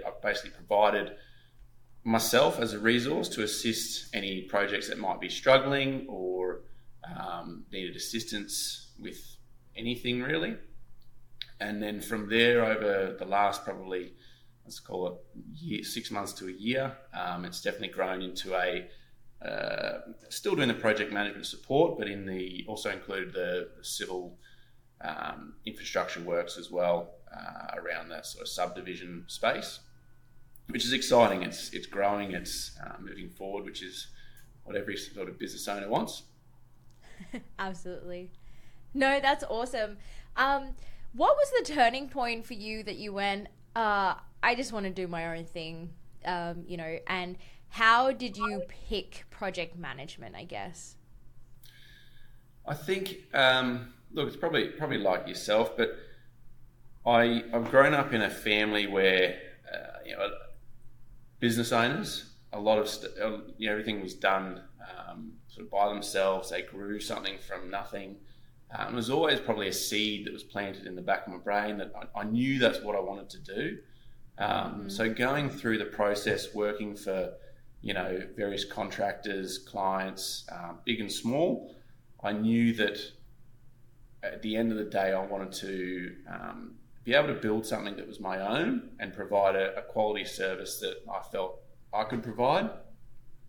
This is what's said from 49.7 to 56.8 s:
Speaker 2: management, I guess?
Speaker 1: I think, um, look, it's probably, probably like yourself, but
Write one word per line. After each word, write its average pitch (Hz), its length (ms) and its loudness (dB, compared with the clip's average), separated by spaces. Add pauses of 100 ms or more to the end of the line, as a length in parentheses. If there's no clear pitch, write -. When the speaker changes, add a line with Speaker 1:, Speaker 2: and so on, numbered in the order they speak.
Speaker 2:
management, 139 600 -10
I 104 80 -12
guess? 98 520 -10 (1700)
Speaker 1:
I 143 100 -2
think, 190 420 -2 (180)
um, 127 600 4 (180)
look, 143 160 0
it's - 80 -8
probably, 156 320 2
probably 131 300 -2
like 92 280 2
yourself, 107 500 2
but 113 220 2 (1080)